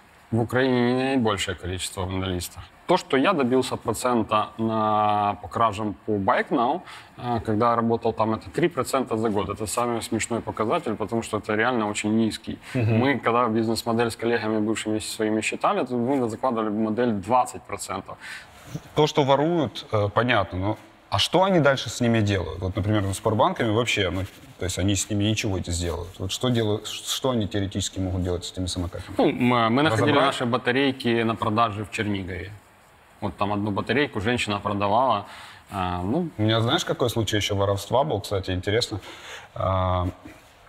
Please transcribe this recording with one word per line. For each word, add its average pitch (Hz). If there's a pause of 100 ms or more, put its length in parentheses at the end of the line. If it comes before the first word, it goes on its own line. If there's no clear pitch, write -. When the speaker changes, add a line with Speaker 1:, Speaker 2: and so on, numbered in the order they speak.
(300)
Speaker 1:
в 113
Украине 123
не 131
наибольшее 110
количество 92
вандалистов. 95 (240)
То, 175
что -
я 151
добился 127
процента 110 (100)
на, 107
по 101
кражам 107 (120)
по 113
Bike 120
Now, 143 (380)
э, 120
когда 113
я 117
работал 117
там, 110
это 98
три 165
процента 127
за 113
год. 98
Это 101
самый 120
смешной 110
показатель, 110
потому 113
что 113
это 107
реально 113
очень 107
низкий. - (160)
Speaker 2:
Мгм. 113
Speaker 1:
Мы, 131
когда 120
бизнес-модель 113
с -
коллегами 110
бывшими 107
своими 107
считали, 160
то 123
мы 123
закладывали 113
модель 110
двадцать 104
процентов. - (800)
Speaker 2:
То, 151
что 147
воруют, 143
э, 104
понятно, 110
но 101 (340)
а 101
что 160
они 190
дальше 135
с -
ними 117
делают? 101
Вот, 95
например, 104
с 98
спортбанками 123
вообще, 104
ну, 95 (340)
то 95
есть 87
они 98
с -
ними 104
ничего 107
не 87
сделают. 85
Вот 95
что -
делают, 110
ш-, - (120)
что 131
они 113
теоретически 98
могут 92
делать 87
с -
этими 92
самокатами? -
Speaker 1:
Ну, 262
м-, 123
мы 127
находили 147
Speaker 2:
Разобрать? 143
Speaker 1:
наши 135
батарейки 123
на 113
продаже 107
в 95
Чернигове. 95 (720)
Вот 101
там 101
одну 104
батарейку 110
женщина 104
продавала. 101 (480)
А, 90
ну. 151 (100)
Speaker 2:
У 107
меня, 110
знаешь, 127
какой -
случай 107
ещё 101
воровства 101
был, 123
кстати, 95
интересно. 101 (540)
А, 92 (640)